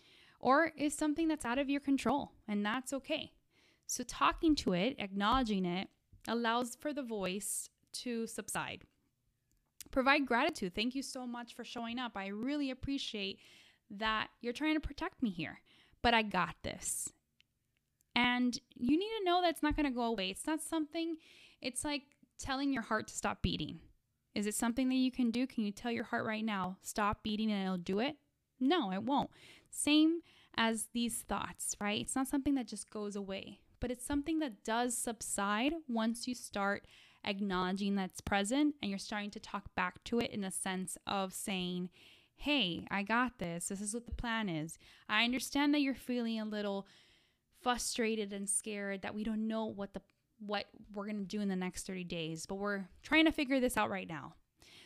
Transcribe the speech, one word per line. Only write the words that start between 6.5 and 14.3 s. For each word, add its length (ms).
for 160
the 120
voice 680
to 340
subside. 560
Provide 360
gratitude. 500
"Thank 200
you 60
so 240
much 280
for 100
showing 340
up. 200
I 100
really 440
appreciate 680
that 400